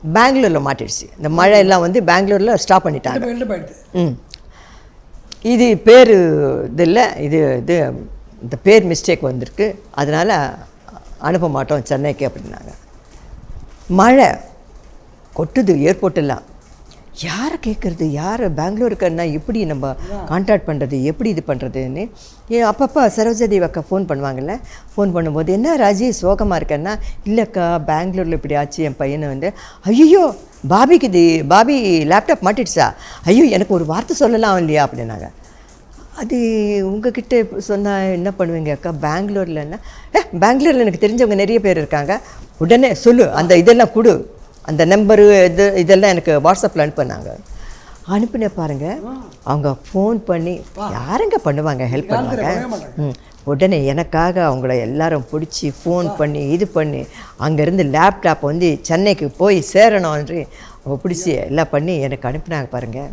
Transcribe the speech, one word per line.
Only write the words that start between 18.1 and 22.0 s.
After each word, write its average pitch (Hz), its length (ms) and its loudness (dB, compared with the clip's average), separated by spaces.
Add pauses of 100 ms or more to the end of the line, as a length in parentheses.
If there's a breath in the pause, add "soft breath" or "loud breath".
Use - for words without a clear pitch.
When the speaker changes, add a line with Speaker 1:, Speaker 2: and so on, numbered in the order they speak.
Speaker 1:
பெங்களூருக்குன்னா 180 760 -2
எப்படி 208 320 -4
நம்ம 139 260 -6
Speaker 2:
அதான். 185 420 -10
Speaker 1:
கான்டாக்ட் 190 340 0
பண்றது, 139 360 -4
எப்படி 156 280 -4
இது 165 160 -4
பண்றதுன்னு, 131 640 -8 (400 soft breath)